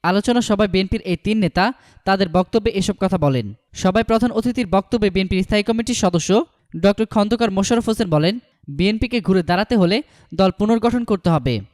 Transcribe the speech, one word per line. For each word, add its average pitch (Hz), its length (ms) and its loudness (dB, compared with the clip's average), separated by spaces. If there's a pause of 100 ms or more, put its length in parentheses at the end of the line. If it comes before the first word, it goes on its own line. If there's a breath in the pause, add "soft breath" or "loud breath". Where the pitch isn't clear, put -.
আলোচনা 208 380 2
সভায় 208 280 0
বিএনপির 185 320 -2
এই 180 220 -4
তিন 220 140 0
নেতা 196 360 0 (320 soft breath)
তাদের 190 240 0
বক্তব্যে 202 420 0
এসব 190 280 -2
কথা 185 180 0
বলেন। 127 360 0 (200)
সভায় 190 300 0
প্রধান 226 280 0
অতিথির 226 360 -2
বক্তব্যে 202 420 0
বিএনপির 185 340 -2
স্থায়ী 208 200 0
কমিটির 226 320 -2
সদস্য 190 500 2 (340)
ডক্টর 202 260 2
খন্দকার 214 460 0
মোশাররফ 196 360 0
হোসেন 220 220 -2
বলেন, 165 300 0 (280)
"বিএনপিকে 214 540 -2
ঘুরে 185 220 0
দাঁড়াতে 196 340 0
হলে 196 260 2 (300 soft breath)
দল 185 180 2
পুনর্গঠন 226 520 0
করতে 202 260 -2
হবে 127 320 0 (120)